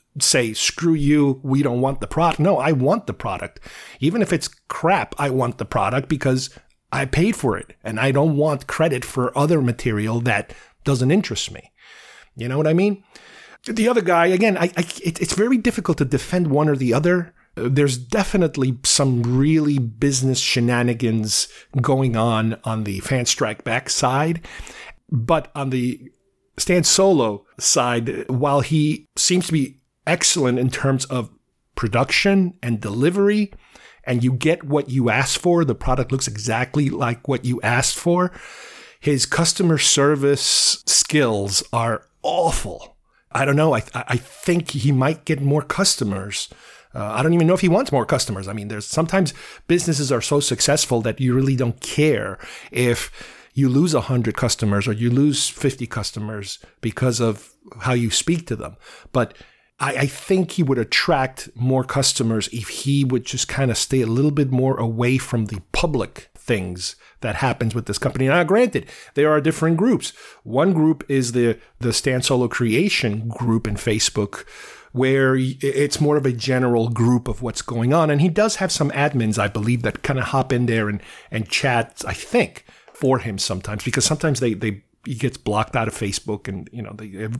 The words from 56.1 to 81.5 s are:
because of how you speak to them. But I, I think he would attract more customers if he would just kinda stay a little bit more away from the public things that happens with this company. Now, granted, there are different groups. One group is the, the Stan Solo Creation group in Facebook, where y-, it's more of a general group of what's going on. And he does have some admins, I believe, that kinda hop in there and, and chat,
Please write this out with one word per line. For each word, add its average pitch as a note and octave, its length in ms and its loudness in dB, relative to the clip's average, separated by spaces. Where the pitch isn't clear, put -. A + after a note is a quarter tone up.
because A#2+ 380 -2
of A2+ 340 -2
how C3 120 -2
you A#2+ 160 2
speak E3 380 -2
to A#2 80 -4
them. G#2+ 220 -12
But A#2+ 240 -2
I, C3+ 160 -2
I B2+ 100 0
think F#3 460 -2
he F3+ 120 0
would C3+ 140 2
attract C3 800 -2
more C3 280 0
customers A2+ 680 0
if A2 180 -8
he C#3 340 0
would B2+ 220 -2
just - 220 -6
kinda B2+ 280 0
stay - 260 0
a A2+ 60 0
little C3+ 240 2
bit C#3 200 0
more C3 260 2
away A#2 400 0
from A2+ 280 -2
the G#2 160 -8
public - 580 -4
things F#2 520 -4
that G#2 140 -4
happens A#2 380 -2
with A#2 120 -4
this G#2 120 -4
company. C3 300 0
Now, E3 160 4
granted, G3 420 2
there D3+ 180 4
are D3+ 80 4
different D#3+ 380 0
groups. G3+ 340 0
One C#3+ 300 2
group D#3 340 2
is C3 240 0
the, A#2 260 2
the A#2+ 140 0
Stan B2+ 280 0
Solo B2 280 2
Creation A#2 800 0
group A2+ 360 -2
in G#2 100 -2
Facebook, - 680 -2
where C3 440 2
y-, C3 260 0
it's C#3 400 0
more D3 160 4
of C#3 80 0
a B2+ 80 2
general A#2+ 560 0
group A#2+ 400 2
of A2 120 -6
what's A#2+ 200 -6
going A#2+ 320 0
on. D#3+ 160 4
And C#3+ 100 2
he E3+ 80 4
does G#3 300 0
have F#3 160 -2
some C#3 180 0
admins, C3 480 0
I G#2 80 0
believe, A#2 360 -2
that A2 200 -4
kinda C3+ 200 -2
hop C3 280 -2
in B2 140 2
there A2+ 240 0
and, G#2 120 -4
and A2 160 -4
chat, - 580 -2